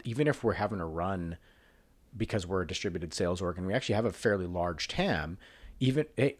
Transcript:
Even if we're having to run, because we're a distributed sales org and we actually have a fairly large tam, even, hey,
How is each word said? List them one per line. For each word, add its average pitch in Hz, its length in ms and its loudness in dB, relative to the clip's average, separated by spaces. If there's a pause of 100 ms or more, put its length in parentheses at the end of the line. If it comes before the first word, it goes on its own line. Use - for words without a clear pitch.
Even 120 220 0
if 147 140 2
we're 107 120 4
having 147 240 0
to 85 80 -2
run, 85 520 -2 (800)
because 104 320 -2
we're 92 140 2
a 85 60 -2
distributed 87 460 -4
sales 87 280 2
org 87 160 -2
and 92 100 -4
we 95 60 0
actually 123 220 0
have 110 100 2
a 98 80 0
fairly 101 320 2
large 87 420 -2
tam, 92 500 0 (440)
even, 135 240 4 (120)
hey, 135 220 2